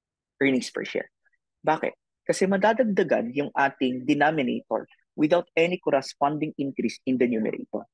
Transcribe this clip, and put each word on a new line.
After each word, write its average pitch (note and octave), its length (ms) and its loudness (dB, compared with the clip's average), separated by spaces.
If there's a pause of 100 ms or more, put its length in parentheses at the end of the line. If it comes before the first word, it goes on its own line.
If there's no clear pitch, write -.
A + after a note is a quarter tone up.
(400)
earnings C3+ 320 0
per - 120 -6
share. - 240 -6 (520)
Bakit? D#3 320 0 (340)
Kasi F#3 220 0
madadagdagan G3 880 2
yung C#3+ 180 -4
ating C3 480 0
denominator C#3+ 840 0 (260)
without E3+ 420 2
any F3 240 2
corresponding D3 800 -2
increase B2+ 500 -4
in C3 80 2
the B2 80 4
numerator. - 680 -2